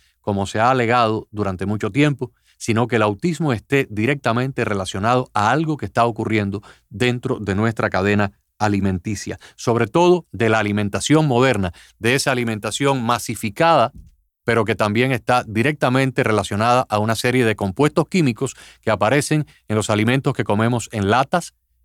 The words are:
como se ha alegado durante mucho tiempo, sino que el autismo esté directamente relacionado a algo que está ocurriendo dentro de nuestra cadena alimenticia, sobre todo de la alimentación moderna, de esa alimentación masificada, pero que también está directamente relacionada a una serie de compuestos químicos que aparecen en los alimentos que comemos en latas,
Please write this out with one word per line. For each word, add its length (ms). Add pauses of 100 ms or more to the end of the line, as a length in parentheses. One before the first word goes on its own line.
(200)
como 260
se 140
ha 100
alegado 640
durante 340
mucho 240
tiempo, 400 (260)
sino 300
que 80
el 80
autismo 500
esté 380
directamente 760
relacionado 680
a 160
algo 260
que 100
está 180
ocurriendo 580 (260)
dentro 520
de 160
nuestra 340
cadena 480 (220)
alimenticia, 800 (160)
sobre 320
todo 420
de 180
la 120
alimentación 680
moderna, 460 (260)
de 160
esa 160
alimentación 720
masificada, 880 (540)
pero 200
que 120
también 340
está 380
directamente 760
relacionada 640
a 120
una 160
serie 280
de 120
compuestos 520
químicos 460 (260)
que 120
aparecen 540 (200)
en 80
los 160
alimentos 440
que 100
comemos 480
en 180
latas, 440 (300)